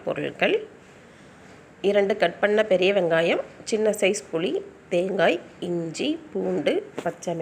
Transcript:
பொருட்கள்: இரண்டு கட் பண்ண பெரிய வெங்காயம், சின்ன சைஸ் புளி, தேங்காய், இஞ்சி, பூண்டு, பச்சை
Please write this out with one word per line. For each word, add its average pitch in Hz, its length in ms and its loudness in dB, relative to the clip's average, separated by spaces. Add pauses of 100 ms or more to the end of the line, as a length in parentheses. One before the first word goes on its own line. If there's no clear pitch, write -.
பொருட்கள்: 156 500 -2 (1300)
இரண்டு 202 340 4
கட் 175 200 2
பண்ண 208 280 4
பெரிய 185 280 4
வெங்காயம், 170 440 2 (300)
சின்ன 214 280 2
சைஸ் 202 300 0
புளி, 175 220 -2 (420)
தேங்காய், 190 440 2 (300)
இஞ்சி, 170 400 -4 (240)
பூண்டு, 185 420 -2 (300)
பச்சை 170 380 -6